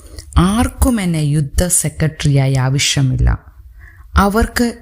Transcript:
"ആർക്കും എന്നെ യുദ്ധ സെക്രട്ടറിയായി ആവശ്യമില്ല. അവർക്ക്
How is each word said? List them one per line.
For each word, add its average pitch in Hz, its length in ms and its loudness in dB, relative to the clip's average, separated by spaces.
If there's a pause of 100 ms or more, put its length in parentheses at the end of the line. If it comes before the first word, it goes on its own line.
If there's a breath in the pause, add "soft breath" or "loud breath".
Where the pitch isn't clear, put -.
(380 loud breath)
"ആർക്കും 226 600 0
എന്നെ 170 180 -2
യുദ്ധ 151 480 0
സെക്രട്ടറിയായി 147 880 0
ആവശ്യമില്ല. 131 1000 0 (640 loud breath)
അവർക്ക് 226 640 0